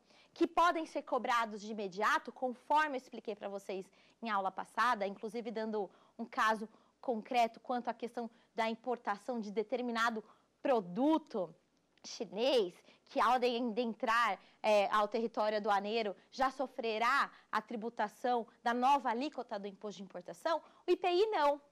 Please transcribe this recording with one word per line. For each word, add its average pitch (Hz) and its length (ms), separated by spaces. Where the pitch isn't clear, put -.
que 330 120
podem 330 400
ser - 180
cobrados 233 580
de 214 100
imediato, 214 600
conforme 277 680
eu 262 40
expliquei 220 340
pra 202 120
vocês 196 420
em 226 80
aula 196 220
passada, 214 560
inclusive 214 420
dando 214 400
um 233 80
caso 220 420
concreto 233 640
quanto 240 260
à 226 60
questão 233 360
da 226 160
importação 233 680
de 208 100
determinado 226 720
produto 233 920
chinês, 214 680
que - 140
ao 233 200
de, 240 200
de 214 100
entrar, 226 580
é, 208 300
ao 208 160
território 220 500
aduaneiro 208 580
já 262 200
sofrerá 233 800
a 214 100
tributação 233 840
da 233 120
nova 254 360
alíquota 233 480
do 202 100
imposto 196 300
de 202 60
importação, 185 580
o 349 60
I 359 60
P 392 100
I 359 200
não. 294 340